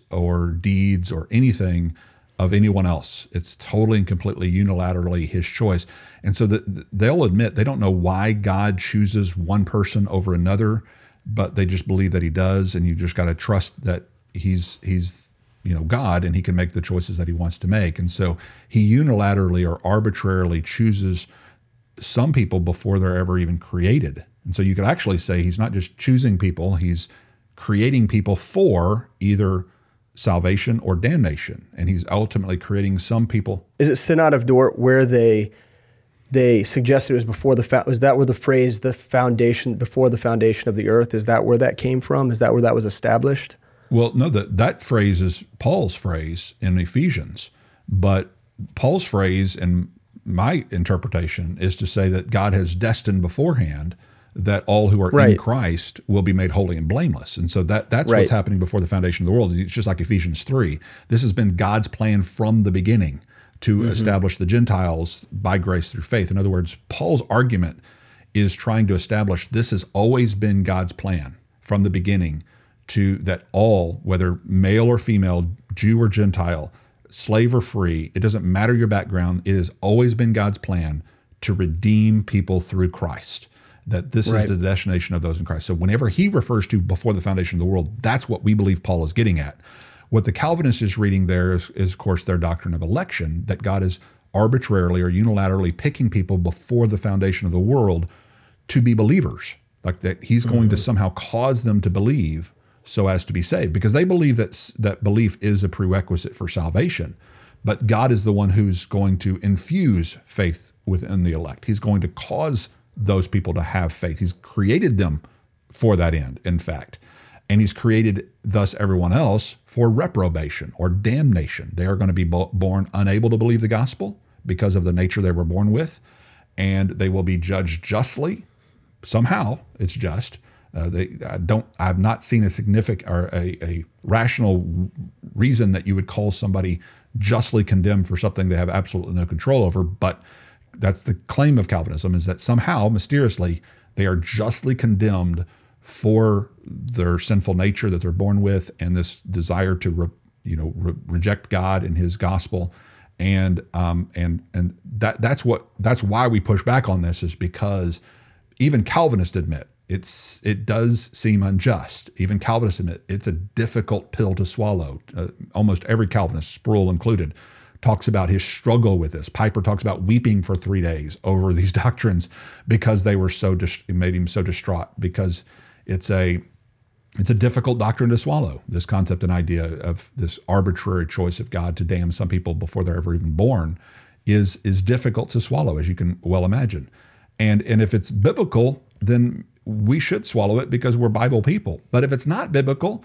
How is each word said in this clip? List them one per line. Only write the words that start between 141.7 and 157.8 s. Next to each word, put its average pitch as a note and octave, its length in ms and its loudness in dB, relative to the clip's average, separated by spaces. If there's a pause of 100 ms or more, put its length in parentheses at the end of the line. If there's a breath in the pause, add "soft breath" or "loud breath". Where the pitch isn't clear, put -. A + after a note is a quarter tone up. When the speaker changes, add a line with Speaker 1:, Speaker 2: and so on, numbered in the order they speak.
Speaker 1:
is E2 100 0
that F#2 160 -4
somehow A#2 480 2
mysteriously G#2 720 0 (340 soft breath)
they G2 120 2
are F#2 80 2
justly A2 580 -2
condemned F#2+ 720 0 (340 soft breath)
for A2 720 2 (160)
their F2 540 -2
sinful G2 340 0
nature G2 380 0
that F2 100 -2
they're F2 100 -2
born G2+ 300 0
with G2 380 0
and F2 160 -2
this F2+ 260 -4
desire F#2 540 -2
to F2 160 -4
re-, E2+ 160 -2 (360)
you E2 120 -4
know, D#2+ 200 -6
re-, F2 200 -4 (100)
reject F2 440 -2
God F#2+ 340 0
and F2 140 -2
his F2 200 -2
gospel. F2+ 560 -2 (460 soft breath)
And, F#2+ 440 2 (120)
um, F2 400 -2
and, F2 280 -2 (120)
and F2+ 200 -2 (100)
that, A2 360 -2
that's B2+ 240 0
what, A#2 220 0 (100)
that's A2 240 0
why A2 260 0
we A2 120 2
push G2 240 0
back B2 260 0
on F#2 140 0
this, E2+ 180 -2
is E2+ 140 -6
because F#2 640 -4 (560 soft breath)